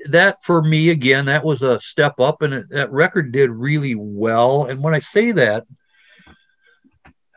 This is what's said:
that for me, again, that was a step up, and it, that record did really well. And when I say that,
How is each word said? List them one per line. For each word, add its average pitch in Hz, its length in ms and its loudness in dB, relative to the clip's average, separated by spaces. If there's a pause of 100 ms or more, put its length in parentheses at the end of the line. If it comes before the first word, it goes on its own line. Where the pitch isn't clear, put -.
that 180 340 2
for 175 180 2
me, 156 280 2
again, 135 380 2
that 139 180 0
was 143 160 -2
a 123 180 0
step - 400 -2
up, 139 220 0
and 147 120 -2
it, 120 160 -12
that 135 220 -6
record 151 400 -2
did 135 180 2
really 135 460 -4
well. 113 680 0
And 135 180 -8
when 160 100 0
I 151 60 0
say 226 320 0
that, 120 320 0 (1700)